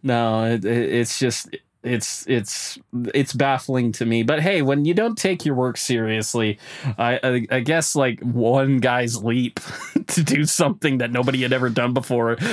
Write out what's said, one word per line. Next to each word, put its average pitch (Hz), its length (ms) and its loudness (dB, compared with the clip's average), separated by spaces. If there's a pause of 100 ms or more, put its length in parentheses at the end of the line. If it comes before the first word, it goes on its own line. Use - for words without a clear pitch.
No, 113 420 2
it, 113 200 0
it, 113 280 0
it's 117 260 0
just, - 360 -2 (280)
it's, 120 440 -4
it's, - 520 -4 (340)
it's 139 200 0
baffling 131 600 0
to - 120 -4
me. 117 180 2
But 151 180 2
hey, 175 220 2
when 139 200 2
you 170 120 2
don't 220 200 0
take 190 300 -2
your 147 80 2
work 127 240 0
seriously, 110 800 0 (400)
I, 120 260 0
I, 123 240 0 (100)
I - 20 4
guess, 156 360 0
like, 131 260 0
one 123 560 2
guy's 120 460 0
leap 120 360 0 (240)
<laughs> - 240 -2
to 170 160 2
do 147 220 2
something 139 520 2
that 117 140 0
nobody 127 320 2
had 123 100 2
ever 127 160 2
done 123 240 0
before 117 440 0 (160)